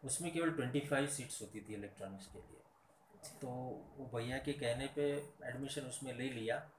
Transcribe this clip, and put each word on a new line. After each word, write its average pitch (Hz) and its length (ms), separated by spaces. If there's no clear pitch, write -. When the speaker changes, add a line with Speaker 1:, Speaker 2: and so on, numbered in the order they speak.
Speaker 1:
उसमें 170 260
केवल 165 180
ट्वेंटी 139 300
फ़ाइव 143 260
सीट्स - 360
होती 104 180
थी 104 140
इलेक्ट्रॉनिक्स 98 520
के - 120
लिए। - 220
Speaker 2:
अच्छा। - 240
Speaker 1:
तो 131 100
वो 123 220
भैया 123 200
के 139 140
कहने 127 340
पे 143 460
एडमिशन 135 380
उसमें 127 300
ले 127 180
लिया 117 480